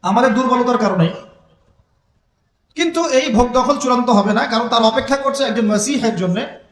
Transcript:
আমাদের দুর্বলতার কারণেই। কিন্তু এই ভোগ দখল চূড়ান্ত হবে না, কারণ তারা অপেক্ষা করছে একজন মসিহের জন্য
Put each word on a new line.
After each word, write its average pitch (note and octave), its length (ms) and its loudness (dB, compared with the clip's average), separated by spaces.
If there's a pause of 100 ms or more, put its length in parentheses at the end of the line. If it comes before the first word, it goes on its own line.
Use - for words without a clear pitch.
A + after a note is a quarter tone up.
আমাদের A3 320 2
দুর্বলতার B3 440 0
কারণেই। F#3 360 0 (1600)
কিন্তু E4 340 -2
এই C4 260 0
ভোগ A#3+ 180 2
দখল B3+ 260 0
চূড়ান্ত B3 320 0
হবে G3+ 220 2
না, A#3+ 140 0
কারণ A3+ 220 -2
তারা A3+ 160 0
অপেক্ষা B3+ 320 0
করছে C#4 280 -2
একজন A3 220 -2
মসিহের G#3+ 500 -2
জন্য F3+ 240 -2 (320)